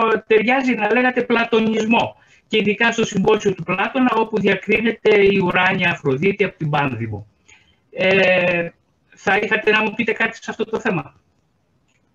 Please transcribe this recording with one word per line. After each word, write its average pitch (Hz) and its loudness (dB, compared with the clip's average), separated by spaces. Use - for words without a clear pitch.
ταιριάζει 247 2
να 214 -2
λέγατε 247 2
πλατωνισμό 220 0
και 214 -2
ειδικά 208 0
στο 226 0
συμπόσιο 202 0
του 165 -10
Πλάτωνα, 226 0
όπου 220 -2
διακρίνεται 208 2
η 196 4
ουράνια 185 0
Αφροδίτη 165 0
από - -4
την 156 -4
Πάνδημο. 117 -4
Ε, 185 0
θα - -2
είχατε 208 0
να 214 2
μου 214 -2
πείτε 220 -2
κάτι - -4
σε - -12
αυτό 214 -6
το - -6
θέμα; 180 -4